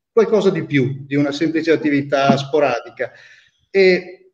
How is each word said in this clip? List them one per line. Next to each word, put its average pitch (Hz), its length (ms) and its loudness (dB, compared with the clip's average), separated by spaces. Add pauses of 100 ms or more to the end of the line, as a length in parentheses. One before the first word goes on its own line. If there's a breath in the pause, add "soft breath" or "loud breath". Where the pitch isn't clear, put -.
(140)
qualcosa 208 360 2
di 160 160 -2
più 131 420 -2
di 139 80 -4
una 143 160 0
semplice 160 400 -2
attività 139 640 0
sporadica. 131 760 -4 (580 soft breath)
E 185 640 0